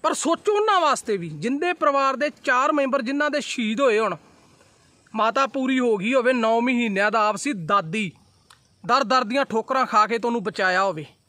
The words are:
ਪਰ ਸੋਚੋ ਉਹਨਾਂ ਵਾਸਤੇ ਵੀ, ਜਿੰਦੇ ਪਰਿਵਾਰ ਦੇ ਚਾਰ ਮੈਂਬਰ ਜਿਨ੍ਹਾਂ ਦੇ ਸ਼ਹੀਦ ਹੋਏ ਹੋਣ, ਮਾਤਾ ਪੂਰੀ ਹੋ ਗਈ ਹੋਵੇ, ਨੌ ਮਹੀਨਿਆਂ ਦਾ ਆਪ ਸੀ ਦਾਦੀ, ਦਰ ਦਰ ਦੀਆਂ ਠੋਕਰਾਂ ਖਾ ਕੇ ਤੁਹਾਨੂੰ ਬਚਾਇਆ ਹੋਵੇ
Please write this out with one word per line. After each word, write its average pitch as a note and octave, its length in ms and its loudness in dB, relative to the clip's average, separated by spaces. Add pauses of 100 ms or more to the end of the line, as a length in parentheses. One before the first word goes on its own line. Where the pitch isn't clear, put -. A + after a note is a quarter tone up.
ਪਰ D#4+ 100 0
ਸੋਚੋ E4 400 0
ਉਹਨਾਂ G#4 280 2
ਵਾਸਤੇ B3+ 360 0
ਵੀ, E3+ 120 -8
ਜਿੰਦੇ B3+ 460 -2
ਪਰਿਵਾਰ C#4 400 0
ਦੇ C#4+ 140 -2 (140)
ਚਾਰ C4+ 280 2
ਮੈਂਬਰ C#4 300 0
ਜਿਨ੍ਹਾਂ C#4+ 280 -2
ਦੇ C#4+ 120 -2
ਸ਼ਹੀਦ A3+ 400 -4
ਹੋਏ A3 180 4
ਹੋਣ, G3 160 0 (1000)
ਮਾਤਾ A3+ 360 2
ਪੂਰੀ C4 300 0
ਹੋ A#3+ 180 2
ਗਈ G#3+ 160 -2
ਹੋਵੇ, B3+ 200 2
ਨੌ A3+ 280 2
ਮਹੀਨਿਆਂ A#3 500 0
ਦਾ G#3+ 180 2
ਆਪ G3+ 60 -2
ਸੀ C#4 180 -6 (120)
ਦਾਦੀ, G3 460 0 (720)
ਦਰ B3 200 2
ਦਰ B3+ 200 0
ਦੀਆਂ B3+ 220 0
ਠੋਕਰਾਂ B3 400 -2
ਖਾ G#3+ 220 2
ਕੇ A3+ 100 -2
ਤੁਹਾਨੂੰ A#3 260 -2
ਬਚਾਇਆ F#3+ 400 0
ਹੋਵੇ D#3+ 220 -4 (240)